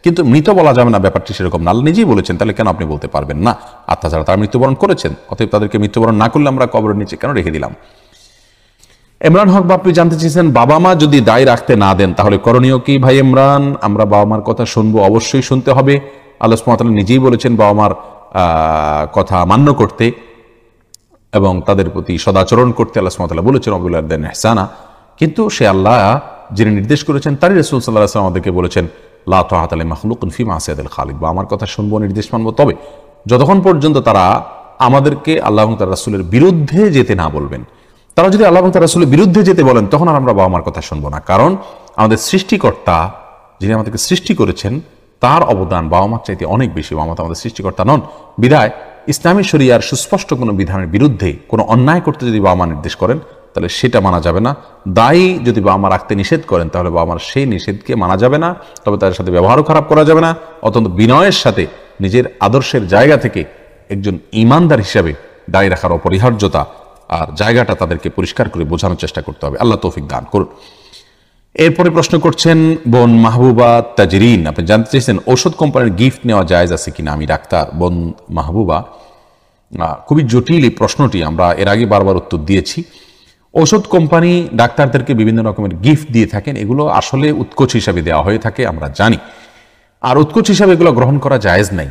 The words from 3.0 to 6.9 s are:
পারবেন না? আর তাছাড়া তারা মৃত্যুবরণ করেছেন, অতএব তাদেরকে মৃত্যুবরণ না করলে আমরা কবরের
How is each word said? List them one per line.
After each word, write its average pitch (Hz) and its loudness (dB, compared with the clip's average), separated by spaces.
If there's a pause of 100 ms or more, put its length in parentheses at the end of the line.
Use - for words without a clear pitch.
পারবেন 71 -6
না? 104 0 (300)
আর - -2
তাছাড়া 78 -4
তারা 92 0
মৃত্যুবরণ 123 0
করেছেন, 147 -2 (140)
অতএব 110 -4
তাদেরকে 104 -2
মৃত্যুবরণ 113 0
না 110 2
করলে 147 0
আমরা 131 0
কবরের 107 0